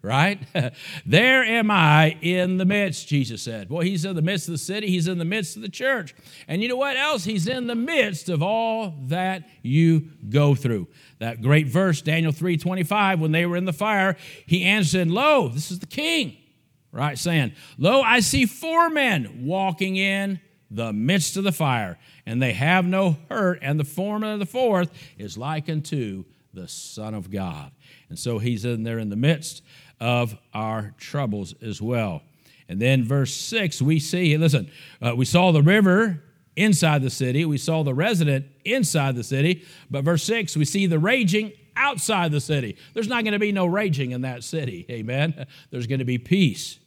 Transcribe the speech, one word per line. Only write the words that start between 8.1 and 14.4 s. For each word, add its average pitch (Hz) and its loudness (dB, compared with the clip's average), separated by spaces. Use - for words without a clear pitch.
of 165 0
all 220 -2
that 185 -4
you 160 2
go 143 4
through. 110 -2
That 113 -8
great 147 4
verse, 170 0
Daniel 160 0
three 165 -2
twenty-five, 185 0
when 160 0
they 170 2
were 175 -2
in 180 -2
the 180 -2
fire, 196 0